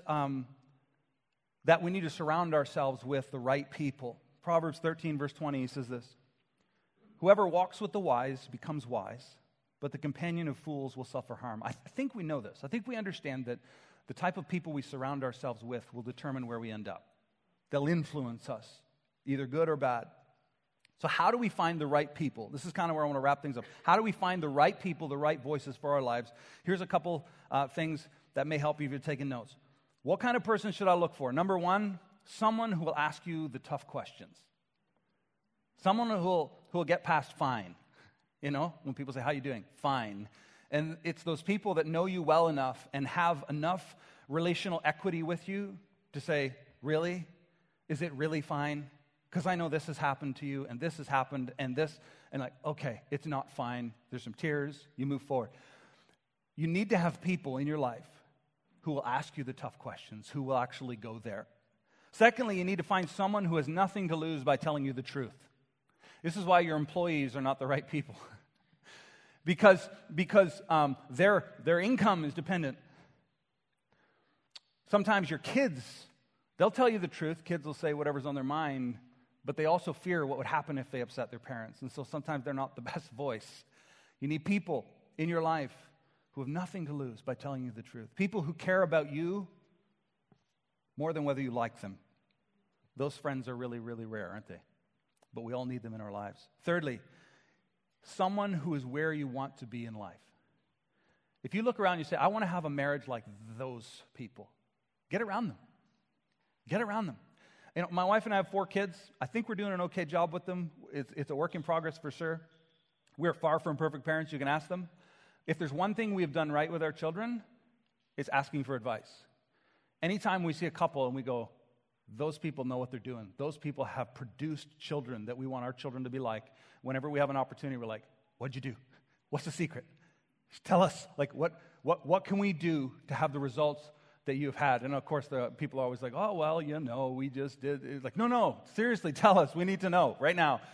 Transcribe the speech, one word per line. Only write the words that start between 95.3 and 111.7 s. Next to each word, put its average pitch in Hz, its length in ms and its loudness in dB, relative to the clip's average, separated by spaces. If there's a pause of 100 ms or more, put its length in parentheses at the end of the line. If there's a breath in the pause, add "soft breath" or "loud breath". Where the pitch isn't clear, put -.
But 117 120 -10
we 117 100 -6
all 127 100 -4
need 123 180 -6
them 113 120 -12
in 110 80 -10
our 104 100 -10
lives. 101 260 -10 (240)
Thirdly, 156 380 0 (1000 soft breath)
someone 202 500 -2
who 160 220 -2
is 135 100 -4
where 151 300 -2
you 147 120 -4
want 135 320 -8
to 127 80 -12
be 117 200 -10
in 113 80 -12
life. 98 260 -14 (1200)
If 147 120 -8
you 214 80 0
look 233 180 0
around 185 140 4
and 165 60 -2
you 151 40 -4
say, 165 120 -2
"I 147 100 4
wanna 208 200 2
have 170 200 -2
a 147 40 -2
marriage 143 380 -2
like 117 160 -6 (320)
those 123 460 -12 (100)
people," 104 380 -14 (600)
get 202 120 0
around 214 260 -2
them. 110 100 -8 (1120)
Get 208 140 0
around 214 240 -2
them. 120 120 -10 (560 loud breath)
You 170 80 0
know, 175 80 -4
my 180 140 2
wife 214 220 4
and 214 80 2
I 196 40 6
have 190 100 2
four 190 180 0
kids. 196 440 -4 (120)
I 135 40 -2
think 233 220 -4
we're - 60 -4
doing 202 180 -2
an 180 100 -2
okay 180 220 -2
job 170 300 2
with 175 100 -6
them. 165 260 -4 (220)
It's, 143 240 -6
it's 147 140 -4
a 139 60 -2
work 165 180 -2
in 170 80 -6
progress 160 340 0